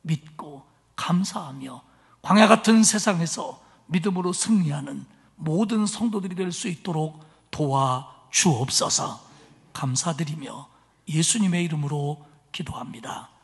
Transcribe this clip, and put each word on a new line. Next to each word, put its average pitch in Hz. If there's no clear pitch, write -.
믿고 151
감사하며 139
광야 196
같은 220
세상에서 -
믿음으로 180
승리하는 147
모든 208
성도들이 202
될 180
수 -
있도록 156
도와주옵소서. 135
감사드리며 143
예수님의 175
이름으로 147
기도합니다. -